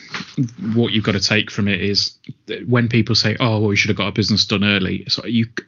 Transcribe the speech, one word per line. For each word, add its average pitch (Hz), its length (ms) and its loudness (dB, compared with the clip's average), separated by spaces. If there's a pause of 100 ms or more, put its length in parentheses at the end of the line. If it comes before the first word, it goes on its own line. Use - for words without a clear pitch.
(760)
what 117 180 2
you've 107 120 0
got 110 80 2
to 98 80 -2
take 104 300 0
from 101 180 -2
it 95 120 0
is 98 320 -2 (340)
that - 220 -8
when 120 200 2
people 113 260 2
say, 107 240 0
"Oh, 113 220 2
well, 107 80 2
we 101 80 2
should 95 120 2
have 104 80 0
got 98 100 -2
our 101 60 -4
business 101 320 2
done 104 200 0
early," 95 320 2
it's - 220 -4
like - 120 -8
you, 113 160 2 (220)